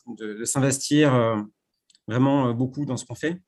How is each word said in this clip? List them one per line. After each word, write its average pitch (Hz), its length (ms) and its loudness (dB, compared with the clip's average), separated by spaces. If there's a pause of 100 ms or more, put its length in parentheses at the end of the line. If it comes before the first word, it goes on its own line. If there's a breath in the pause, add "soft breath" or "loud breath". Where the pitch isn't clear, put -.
(180)
de, 107 160 -10
de 110 100 -10
s'investir, 139 720 2
euh, 113 260 2 (680)
vraiment, 131 400 2
euh, 117 40 0
beaucoup 131 320 -4
dans 131 120 -4
ce - 80 -10
qu'on 120 100 -14
fait. 170 340 -6